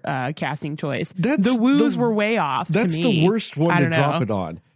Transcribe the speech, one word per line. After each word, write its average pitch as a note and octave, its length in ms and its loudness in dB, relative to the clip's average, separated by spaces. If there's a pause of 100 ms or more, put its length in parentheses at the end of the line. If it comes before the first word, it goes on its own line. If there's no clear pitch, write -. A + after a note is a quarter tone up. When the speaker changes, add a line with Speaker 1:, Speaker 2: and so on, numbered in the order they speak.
Speaker 1:
uh, C3 300 -4
casting C#3+ 420 -4
choice. C#3+ 400 -4
Speaker 2:
That's G#3+ 260 0
Speaker 1:
The A#3+ 160 2
woos C#4 360 2
Speaker 2:
the, A#3 60 -2
Speaker 1:
were A#3 120 2
way G#3+ 240 0
off D3 300 -2
to D#3+ 60 -2
Speaker 2:
that's F3+ 220 2
the E3 80 -2
Speaker 1:
me. F3 240 4
Speaker 2:
worst G#3+ 300 0
one B2+ 140 2
Speaker 1:
I F3 80 4
Speaker 2:
to B2 100 2
Speaker 1:
don't D#3+ 100 0
Speaker 2:
drop D3+ 160 2
Speaker 1:
know. E3 60 0
Speaker 2:
it G#2+ 100 -2
on. F2+ 300 -4 (140)